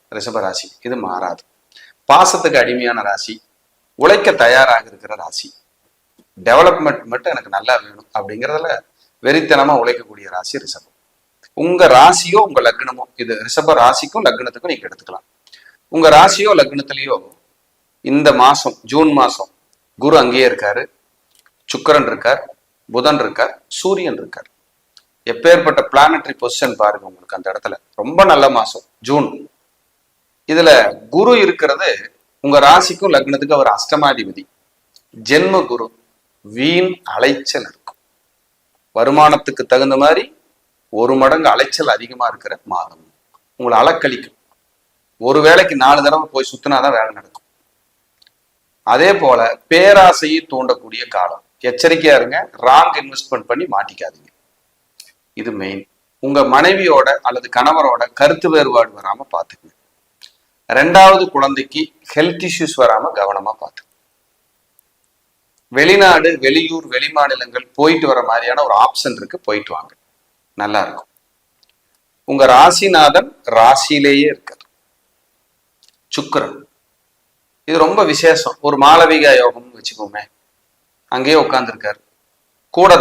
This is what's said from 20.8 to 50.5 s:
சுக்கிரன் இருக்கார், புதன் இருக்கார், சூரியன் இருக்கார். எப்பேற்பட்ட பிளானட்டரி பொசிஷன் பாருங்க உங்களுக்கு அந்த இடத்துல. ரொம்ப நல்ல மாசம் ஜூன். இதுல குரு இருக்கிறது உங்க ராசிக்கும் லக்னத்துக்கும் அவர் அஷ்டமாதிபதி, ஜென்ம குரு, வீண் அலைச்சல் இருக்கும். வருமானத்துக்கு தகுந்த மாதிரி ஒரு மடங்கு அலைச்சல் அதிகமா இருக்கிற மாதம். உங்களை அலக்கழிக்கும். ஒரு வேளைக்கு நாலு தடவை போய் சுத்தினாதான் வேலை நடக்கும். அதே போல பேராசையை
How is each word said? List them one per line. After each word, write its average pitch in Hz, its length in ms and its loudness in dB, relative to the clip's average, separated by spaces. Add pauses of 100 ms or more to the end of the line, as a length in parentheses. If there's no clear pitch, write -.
சுக்கிரன் 147 380 0
இருக்கார், 135 300 -4 (540)
புதன் 139 280 -2
இருக்கார், 110 300 -4 (260)
சூரியன் 185 420 -6
இருக்கார். - 260 -20 (840)
எப்பேற்பட்ட 156 500 2 (120)
பிளானட்டரி 147 480 0
பொசிஷன் 120 400 -6
பாருங்க 101 260 -4
உங்களுக்கு 92 300 -18
அந்த 92 140 -12
இடத்துல. 104 240 -12 (260)
ரொம்ப 156 160 -2 (120)
நல்ல 143 140 4 (120)
மாசம் 107 280 -6 (240)
ஜூன். 139 200 -2 (1200)
இதுல 160 220 4 (460)
குரு 240 180 4 (100)
இருக்கிறது 156 460 -2 (540)
உங்க 143 120 2 (120)
ராசிக்கும் 180 480 2
லக்னத்துக்கும் 139 440 -2
அவர் 117 140 2
அஷ்டமாதிபதி, 120 720 -4 (840)
ஜென்ம 180 420 0
குரு, 113 180 -8 (680)
வீண் 175 340 -2 (240)
அலைச்சல் 123 540 -4
இருக்கும். - 320 -20 (1000)
வருமானத்துக்கு 143 760 0
தகுந்த 135 320 0
மாதிரி 170 200 2 (720)
ஒரு 120 220 0
மடங்கு 147 300 0
அலைச்சல் 139 420 -2
அதிகமா 123 360 -8
இருக்கிற - 240 -14 (180)
மாதம். - 300 -10 (560)
உங்களை 120 240 -2
அலக்கழிக்கும். 143 540 -4 (920)
ஒரு 135 180 0
வேளைக்கு 175 380 4
நாலு 143 220 4
தடவை 151 200 0 (100)
போய் 135 160 -4
சுத்தினாதான் 131 440 -2
வேலை 110 220 -4
நடக்கும். - 280 -20 (1500)
அதே 160 160 4 (100)
போல 127 200 2 (320)
பேராசையை 175 680 4 (120)